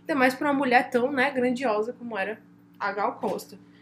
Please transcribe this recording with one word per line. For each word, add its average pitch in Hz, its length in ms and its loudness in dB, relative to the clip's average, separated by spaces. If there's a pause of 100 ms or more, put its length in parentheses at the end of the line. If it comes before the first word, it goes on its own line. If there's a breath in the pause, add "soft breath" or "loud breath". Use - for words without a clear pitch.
Ainda 320 140 -4
mais 254 180 4
pra 294 160 -2
uma 277 80 2
mulher 254 320 2
tão, 247 200 2
né, 277 220 2
grandiosa 240 640 0
como 233 240 -10
era 196 200 -4 (420)
a 196 120 -2
Gal 208 280 -2
Costa. - 400 -6 (220 loud breath)